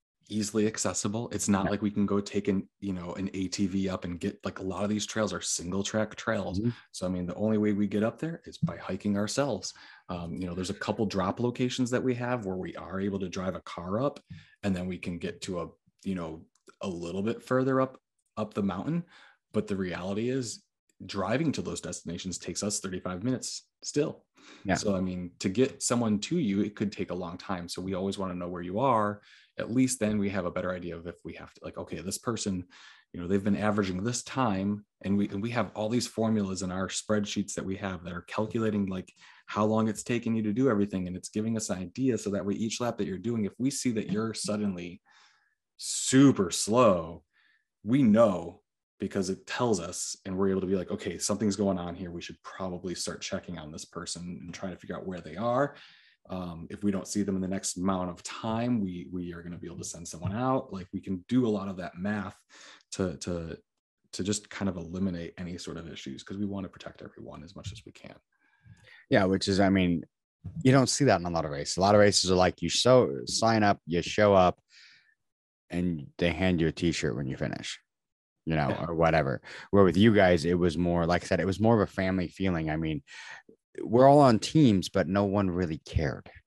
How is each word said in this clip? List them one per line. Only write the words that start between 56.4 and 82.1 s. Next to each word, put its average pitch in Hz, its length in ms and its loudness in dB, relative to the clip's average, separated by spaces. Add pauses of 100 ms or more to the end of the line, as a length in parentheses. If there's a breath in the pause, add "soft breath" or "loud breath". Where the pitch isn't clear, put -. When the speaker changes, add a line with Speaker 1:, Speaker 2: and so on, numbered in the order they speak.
Speaker 1:
if - 140 -8
we 101 80 4
don't 95 160 -6
see 104 160 0
them 98 100 0
in 95 80 -2
the 95 60 -2
next 95 280 -4
amount 90 340 -2
of 87 120 -14
time, 117 580 -2
we, 90 300 -6
we 87 220 -6
are 85 100 -12
gonna 85 160 -10
be - 80 -12
able 85 120 -12
to 82 60 -10
send 85 220 -12
someone 85 260 -6
out. 131 400 0
Like, 92 200 -8
we 92 80 -6
can 92 280 -6
do 127 160 4
a 113 40 2
lot 98 200 0
of 92 100 -8
that 85 180 -10
math 95 400 -4 (560 loud breath)
to, 90 240 -2
to, 82 420 -6 (540)
to - 100 -6
just 101 260 -2
kind - 200 -4
of 87 80 -4
eliminate 87 640 -4
any 87 200 -8
sort 82 180 -10
of 82 120 -10
issues, 69 340 -12
'cause 98 140 -12
we 101 100 -2
wanna 98 220 -6
protect - 340 -16
everyone 76 400 -16
as - 140 -20
much - 160 -12
as 117 120 -18
we - 60 -20
can. - 240 -20 (920 soft breath)
Speaker 2:
Yeah, 113 160 6
which 92 240 2
is, 95 100 4
I 98 120 6
mean, 90 340 4 (580)
you 131 80 8
don't 131 180 6
see - 180 2
that 101 140 8
in 87 60 -6
a 87 40 -2
lot 82 160 0
of 76 40 -6
races. 73 280 -4
A - 20 0
lot 101 160 8
of 104 40 10
races 101 300 6
are 92 60 6
like, 90 260 4
you 87 60 0
show, 85 580 4
sign 110 380 2
up, 101 220 4
you 85 160 0
show 104 320 4
up, 90 260 6 (1080 soft breath)
and 85 360 -2 (120)
they 85 140 4
hand 87 280 2
you 82 80 4
a 76 40 0
t-shirt 76 440 0
when 69 100 -4
you 67 100 -6
finish, - 440 -6 (640)
you 80 100 0
know, 73 140 2
Speaker 1:
Yeah. - 180 -2
Speaker 2:
or 85 80 -4
whatever. 80 480 4 (300 loud breath)
Where 101 120 8
with 87 120 6
you 107 180 8
guys, 90 300 8
it 87 140 4
was 85 200 2
more, 87 280 2
like 87 180 2
I - 20 -12
said, 90 140 2
it 82 60 0
was 92 120 0
more 110 240 6
of 92 60 2
a - 40 -20
family 92 360 0